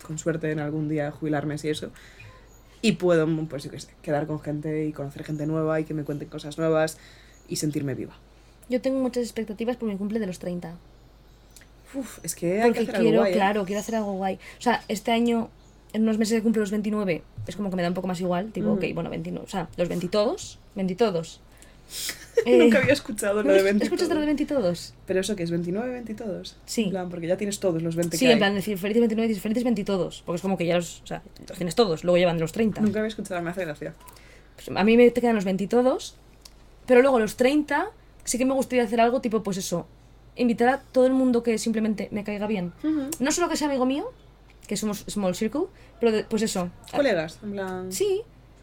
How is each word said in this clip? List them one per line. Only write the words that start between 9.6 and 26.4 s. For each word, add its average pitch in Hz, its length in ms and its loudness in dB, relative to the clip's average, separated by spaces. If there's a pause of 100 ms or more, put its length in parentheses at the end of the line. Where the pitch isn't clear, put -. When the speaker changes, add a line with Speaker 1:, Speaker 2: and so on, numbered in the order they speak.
Speaker 2:
por 226 120 -6
mi 202 80 -4
cumple 208 240 -4
de 208 60 -2
los 180 120 -8
treinta. 175 380 -8 (1160)
Speaker 1:
Uf, 262 280 -10
es - 120 -6
que 180 260 0
hay 233 100 6
Speaker 2:
Porque 233 140 0
Speaker 1:
que - 60 -4
hacer 220 60 -4
algo 196 120 2
Speaker 2:
quiero, 220 140 6
Speaker 1:
guay, - 100 4
¿eh? - 20 0
Speaker 2:
claro, 202 300 2
quiero 202 160 -2
hacer 226 160 -6
algo 208 160 -2
guay. 190 260 -4 (200)
O - 40 -16
sea, - 260 0
este 220 220 -2
año, 233 380 2 (460)
en 214 80 2
unos 220 160 2
meses 226 180 2
que 214 60 0
cumplo 220 180 2
los 196 100 -2
veintinueve, 208 520 -2 (240)
es 170 100 -10
como 202 140 -4
que 185 60 -4
me 180 60 0
da 175 60 0
un 180 60 -2
poco 190 120 -4
más 180 140 -4
igual, 185 320 -2
tipo, 208 160 -2
Speaker 1:
Mm. 214 100 2
Speaker 2:
ok, 170 60 -2 (100)
bueno, 165 160 -4
veintinueve, 175 360 -8
o - 40 -18
sea, 190 260 -6
los 175 120 0
veintidos, 208 680 -2 (160)
veintidos. 185 680 -2 (480)
Speaker 1:
<laughs> - 580 -4
Nunca 240 320 8
Speaker 2:
Eh, - 40 4
Speaker 1:
había 247 100 4
escuchado 208 440 0
lo 208 80 0
Speaker 2:
¿no 196 80 4
Speaker 1:
de 196 60 8
Speaker 2:
es-, 190 60 6
Speaker 1:
veintidos. 208 220 4
Speaker 2:
¿Escuchaste 349 280 0
lo 302 60 0
de 302 60 0
veintidos? 277 680 -2 (120)
Speaker 1:
¿Pero 185 140 0
eso 208 140 -2
qué 180 100 -4
es, 170 60 -4
veintinueve, 180 440 -2
veintidos? 220 640 -10 (100)